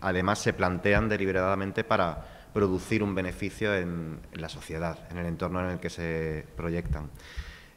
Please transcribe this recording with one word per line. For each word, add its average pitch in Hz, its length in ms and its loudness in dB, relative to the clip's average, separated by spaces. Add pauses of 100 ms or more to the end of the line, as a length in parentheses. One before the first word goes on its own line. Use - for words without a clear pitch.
además, 92 380 2
se 110 140 2
plantean 98 560 4
deliberadamente 98 760 2
para 90 720 0
producir 101 480 4
un 101 120 2
beneficio 95 600 0
en, 85 460 -2 (120)
en 82 80 -10
la 80 80 -6
sociedad, 80 500 -4 (120)
en 87 80 -8
el 87 80 -4
entorno 87 340 -2
en 90 100 0
el 87 100 -4
que 85 100 -4
se 80 560 -4 (100)
proyectan. 82 540 -2 (680)